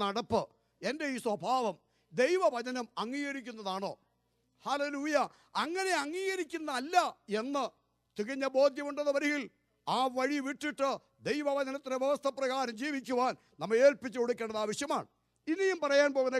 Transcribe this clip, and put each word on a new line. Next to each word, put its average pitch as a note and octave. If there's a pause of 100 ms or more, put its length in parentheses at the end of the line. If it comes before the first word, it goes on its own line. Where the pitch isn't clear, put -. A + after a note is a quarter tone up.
നടപ്പ്, G3+ (460)
എൻ്റെ D4
ഈ A#3+
സ്വഭാവം G#3 (460)
ദൈവവചനം B3+ (160)
അംഗീകരിക്കുന്നതാണോ? A3 (760)
ഹല്ലേലൂയ. C#4+ (440)
അങ്ങനെ F#4 (120)
അംഗീകരിക്കുന്നതല്ല E4 (440)
എന്ന് C4+ (540)
തികഞ്ഞ C4 (120)
ബോധ്യമുണ്ടെന്ന് C#4+
വരികിൽ C#4+ (520)
ആ B3 (160)
വഴി C#4
വിട്ടിട്ട് C#4 (380)
ദൈവവചനത്തിൻ്റെ C#4
വ്യവസ്ഥ C#4 (100)
പ്രകാരം C4
ജീവിക്കുവാൻ B3+ (280)
നമ്മെ G3+ (100)
ഏൽപ്പിച്ചു B3+
കൊടുക്കേണ്ടത് A3+
ആവശ്യമാണ്. G#3+ (440)
ഇനിയും F#4+
പറയാൻ C#4+
പോകുന്ന C4